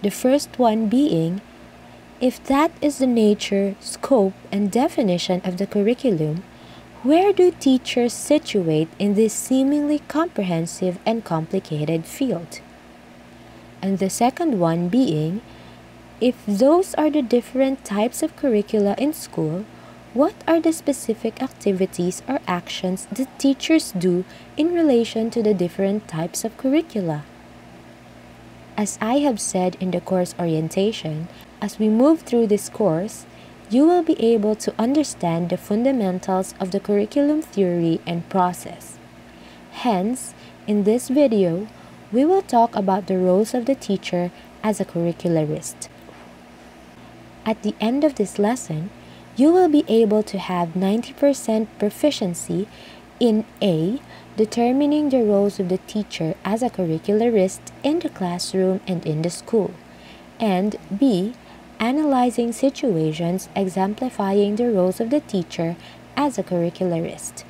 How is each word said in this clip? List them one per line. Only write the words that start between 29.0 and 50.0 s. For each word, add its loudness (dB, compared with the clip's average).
I 2
have 2
said -2
in -2
the -2
course -2
orientation, -2
as -6
we 2
move 4
through 2
this 0
course, -2
you 4
will 4
be 0
able 2
to -6
understand -2
the -4
fundamentals -2
of -4
the -2
curriculum 0
theory 0
and -6
process. -2
Hence, -2
in 2
this 2
video, 2
we 4
will 4
talk 2
about 0
the 0
roles 2
of -2
the 2
teacher -4
as -2
a 0
curricularist. -2
At -4
the -2
end 0
of 2
this -4
lesson, -2
you 6
will 6
be 4
able 4